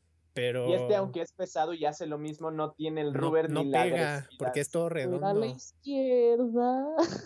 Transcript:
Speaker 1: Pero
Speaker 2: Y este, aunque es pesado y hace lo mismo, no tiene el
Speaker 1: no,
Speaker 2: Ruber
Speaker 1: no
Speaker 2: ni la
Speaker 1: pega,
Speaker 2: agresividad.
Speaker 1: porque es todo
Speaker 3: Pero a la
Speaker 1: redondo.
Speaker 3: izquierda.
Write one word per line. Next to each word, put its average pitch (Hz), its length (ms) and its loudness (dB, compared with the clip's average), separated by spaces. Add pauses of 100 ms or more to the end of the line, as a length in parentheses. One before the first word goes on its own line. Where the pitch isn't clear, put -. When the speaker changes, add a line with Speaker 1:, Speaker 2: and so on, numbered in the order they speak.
(320)
Speaker 1:
Pero 123 360 -2
Speaker 2:
Y - 60 4
este, 127 220 2
aunque 190 260 -4
es 165 100 -8
pesado 170 420 -4
y 156 100 -4
hace 151 220 -4
lo 151 120 -4
mismo, 156 340 -8
no 156 200 -4
tiene 156 300 -6
el 147 100 -2
Speaker 1:
no, 139 80 -2
Speaker 2:
Ruber 160 300 2
Speaker 1:
no 151 140 0
Speaker 2:
ni 139 60 -2
la 135 120 4
Speaker 1:
pega, 151 320 0
Speaker 2:
agresividad. - 240 -10
Speaker 1:
porque 131 220 -2
es 143 100 -4
todo 170 180 0
Speaker 3:
Pero 170 280 -2
a - 40 -4
la 196 120 0
Speaker 1:
redondo. 220 140 2
Speaker 3:
izquierda. 254 1400 2 (400)